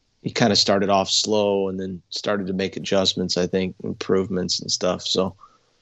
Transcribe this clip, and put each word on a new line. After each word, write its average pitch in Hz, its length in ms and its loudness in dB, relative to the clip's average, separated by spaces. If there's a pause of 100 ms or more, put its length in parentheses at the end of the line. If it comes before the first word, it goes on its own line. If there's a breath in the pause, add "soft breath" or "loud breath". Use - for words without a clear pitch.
(220)
He - 80 -6
kind 117 220 4
of 101 80 4
started 98 300 2
off 95 200 4
slow 101 600 2
and 95 100 -6
then 95 300 -8
started 101 380 -4
to 95 60 -2
make 95 240 -2
adjustments, 92 600 0
I 90 100 2
think, 92 360 0
improvements 95 760 -2
and - 100 -10
stuff. 90 320 -2
So, 92 340 -2 (460 soft breath)